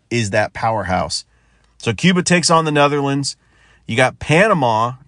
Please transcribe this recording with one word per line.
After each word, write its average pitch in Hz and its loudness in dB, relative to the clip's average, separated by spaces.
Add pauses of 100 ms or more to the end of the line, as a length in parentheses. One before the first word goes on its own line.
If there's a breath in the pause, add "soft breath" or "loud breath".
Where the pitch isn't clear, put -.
is 113 -2
that 107 -2
powerhouse. 92 -4 (540)
So 117 -4
Cuba 180 0
takes 175 0
on 160 4
the 156 -4
Netherlands. 143 0 (500 soft breath)
You 113 -6
got 127 2
Panama 135 2 (140)